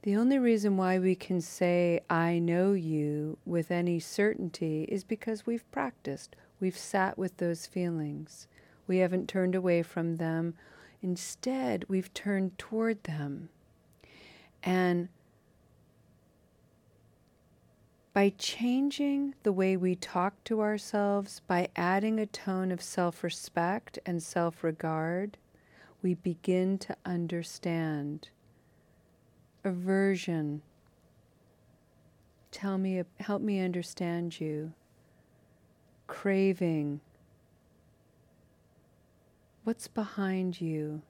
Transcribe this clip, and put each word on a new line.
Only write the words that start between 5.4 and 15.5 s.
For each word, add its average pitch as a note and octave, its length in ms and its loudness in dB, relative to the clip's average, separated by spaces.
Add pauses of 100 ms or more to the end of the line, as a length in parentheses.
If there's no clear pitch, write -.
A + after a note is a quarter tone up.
we've A#3 240 -4
practiced. - 640 -6 (240)
We've F#3 180 -2
sat F#3+ 400 0
with F#3 200 -4
those E3+ 320 -2
feelings. D#3+ 800 -6 (400)
We F#3 100 2
haven't F3+ 300 2
turned F#3 260 2
away F3+ 300 4
from E3 320 -2
them. E3 380 -2 (480)
Instead, A3 840 -4
we've F#3+ 240 -2
turned F#3+ 460 -2
toward A3 460 -2
them. D3+ 440 -6 (1160)
And F3+ 440 2 (3000)